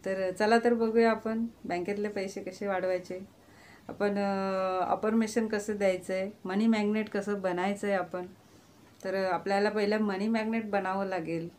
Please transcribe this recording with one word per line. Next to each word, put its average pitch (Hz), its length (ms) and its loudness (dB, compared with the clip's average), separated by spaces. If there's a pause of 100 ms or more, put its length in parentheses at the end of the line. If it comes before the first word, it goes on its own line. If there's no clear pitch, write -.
तर 190 260 -2
चला 214 280 4
तर 240 140 4
बघूया 226 380 4
आपण 220 340 -2 (200)
बँकेतले 202 440 -4
पैसे 196 340 -6
कसे 196 240 -8
वाढवायचे, 185 520 -2 (680)
आपण, 202 300 -2
अ, 190 760 0
अफर्मेशन 220 560 2
कसं 214 280 -4
द्यायचं 190 380 0
आहे, 190 180 -2 (140)
मनी 196 220 2
मॅग्नेट 214 420 2
कसं 202 320 -2
बनायचं 190 460 -2
आहे 196 80 2
आपण. 180 300 -4 (760)
तर 190 220 -2
आपल्याला 196 440 2
पहिलं 208 280 2
मनी 208 300 0
मॅग्नेट 220 420 0
बनावं 196 360 0
लागेल 165 540 -4